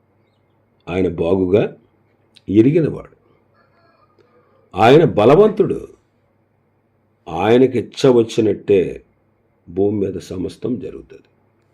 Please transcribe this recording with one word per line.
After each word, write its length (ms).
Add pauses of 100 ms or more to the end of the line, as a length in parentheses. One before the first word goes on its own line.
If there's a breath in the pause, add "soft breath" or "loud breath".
(880)
ఆయన 180
బాగుగా 720 (720)
ఎరిగినవాడు. 640 (1600)
ఆయన 280
బలవంతుడు, 840 (1400)
ఆయనకి 500
ఇచ్చ 280
వచ్చినట్టే 960 (640)
భూమి 360
మీద 140
సమస్తం 600
జరుగుతుంది. 440 (500)